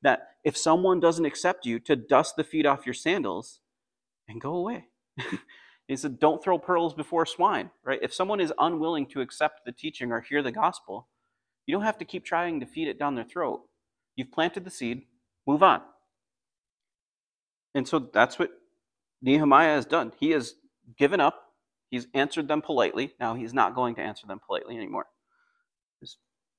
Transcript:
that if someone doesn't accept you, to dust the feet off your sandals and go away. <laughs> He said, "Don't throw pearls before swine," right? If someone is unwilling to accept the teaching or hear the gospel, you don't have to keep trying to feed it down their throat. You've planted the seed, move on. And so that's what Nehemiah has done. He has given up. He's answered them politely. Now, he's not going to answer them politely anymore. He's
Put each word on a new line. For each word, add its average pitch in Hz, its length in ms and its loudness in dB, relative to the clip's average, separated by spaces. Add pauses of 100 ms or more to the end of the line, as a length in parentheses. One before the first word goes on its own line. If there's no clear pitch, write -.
that - 420 0
if 147 120 0
someone 180 440 4
doesn't 165 260 4
accept 180 400 -2
you, 117 140 -2
to 143 160 0
dust 131 400 2
the 156 80 -2
feet 156 220 -2
off 139 200 0
your 127 80 -4
sandals 123 640 -4 (680)
and 110 120 -16
go 147 160 -8
away. 196 320 -6 (300)
<laughs> - 100 -10 (600)
He 135 100 -6
said, 135 220 -8
"Don't 156 220 4
throw 180 160 2
pearls 170 360 0
before 160 320 -2
swine," 180 440 0 (140)
right? 135 180 -2
If - 120 -4
someone 196 260 -2
is 160 180 0
unwilling 156 500 0
to - 120 -8
accept - 460 -6
the 120 80 -12
teaching 131 400 -8
or 113 80 -4
hear 143 200 -2
the 127 100 -4
gospel, 120 580 -4 (560)
you 151 100 -2
don't 208 80 -2
have 214 140 -2
to 165 80 -14
keep - 180 -12
trying 170 380 -2
to 123 40 -10
feed 160 220 -8
it - 100 -6
down 143 180 -2
their 113 100 -6
throat. - 420 -6 (480)
You've 131 160 -8
planted 320 320 -2
the 185 80 -16
seed, 123 340 -8 (400)
move 147 160 2
on. 175 200 6 (1900)
And 135 120 -2
so 160 140 0
that's 120 400 2
what 175 120 -2 (680)
Nehemiah 147 540 6
has 127 100 0
done. 127 320 0
He 147 120 0
has 147 260 0 (400)
given 156 240 4
up. - 340 0 (360)
He's 123 240 -6
answered 143 340 -2
them 151 140 0
politely. 127 580 0
Now, 117 160 -4
he's 120 180 -8
not 120 220 -4
going 123 200 -2
to 107 60 -8
answer 107 260 -10
them 95 120 -12
politely - 380 -8
anymore. - 300 -8 (920)
He's - 160 -20 (440)